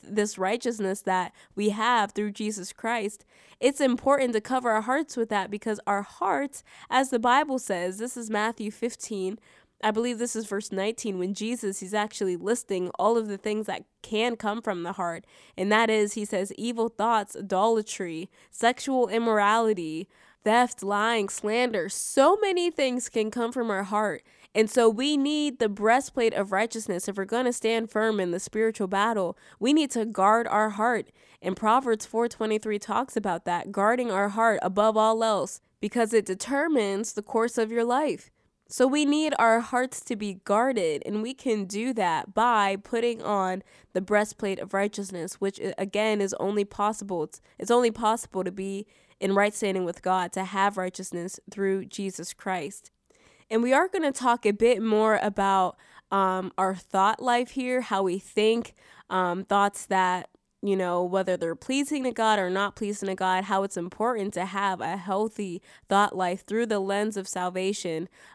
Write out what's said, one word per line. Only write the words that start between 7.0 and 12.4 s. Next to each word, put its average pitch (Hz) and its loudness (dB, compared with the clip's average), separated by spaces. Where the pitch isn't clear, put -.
the 247 0
Bible 262 2
says, 185 -4
this 233 -8
is 233 -10
Matthew 214 -2
fifteen, 208 -6
I 214 2
believe 233 -2
this 240 -4
is 220 -4
verse 208 -6
nineteen, 196 -4
when 185 -2
Jesus, 214 -6
he's 190 -8
actually 208 -2
listing 185 -4